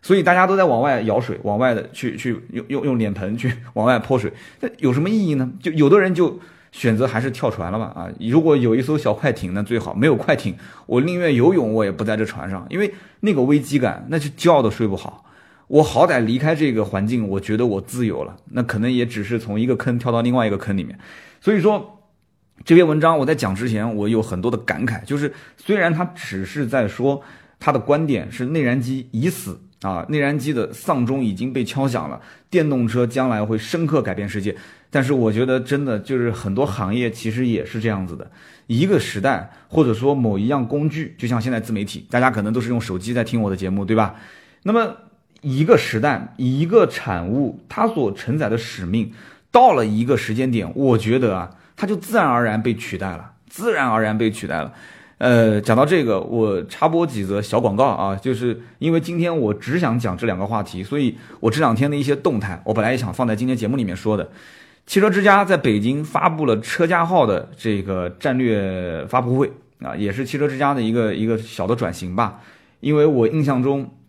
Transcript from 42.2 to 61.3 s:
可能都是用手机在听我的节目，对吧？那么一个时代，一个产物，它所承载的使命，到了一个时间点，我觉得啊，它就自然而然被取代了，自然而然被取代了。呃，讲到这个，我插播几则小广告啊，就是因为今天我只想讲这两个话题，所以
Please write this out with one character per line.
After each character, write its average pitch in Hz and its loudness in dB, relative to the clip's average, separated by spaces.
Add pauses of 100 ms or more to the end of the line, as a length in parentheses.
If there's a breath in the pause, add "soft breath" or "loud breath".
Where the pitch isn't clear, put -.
可 107 -2
能 104 -2
都 120 -2
是 113 -4
用 120 -2
手 92 -6
机 110 -6
在 120 0
听 117 -2
我 101 0
的 95 -2
节 92 -4
目， 98 -2
对 110 0
吧？ 107 0 (480 loud breath)
那 208 0
么 226 0 (420)
一 139 -2
个 190 6
时 - -2
代， 127 -2
一 131 0
个 196 4
产 90 -6
物， 127 -2
它 - 0
所 139 0
承 - -4
载 131 -2
的 117 0
使 101 -8
命， 104 -2 (360 loud breath)
到 247 8
了 123 2
一 107 0
个 127 2
时 - -4
间 127 0
点， 98 -2
我 127 4
觉 107 0
得 110 0
啊， 87 -8 (280 soft breath)
它 202 -4
就 208 -2
自 190 -4
然 175 4
而 120 2
然 110 0
被 113 0
取 101 -10
代 95 -6
了， 85 -14 (160)
自 220 -4
然 143 0
而 110 2
然 107 0
被 110 2
取 107 -6
代 80 -4
了。 - -8 (440 loud breath)
呃， 113 4
讲 110 2
到 135 6
这 156 2
个， 98 0
我 107 -2
插 - -2
播 165 2
几 117 -4
则 101 -2
小 104 -2
广 107 0
告 135 4
啊， 98 -2
就 127 -4
是 117 -2 (200 loud breath)
因 160 0
为 165 2
今 170 -4
天 170 0
我 107 2
只 131 -4
想 123 0
讲 101 -2
这 98 -6
两 92 -2
个 98 -4
话 107 -2
题， 92 -8
所 139 -6
以 131 0 (280 loud breath)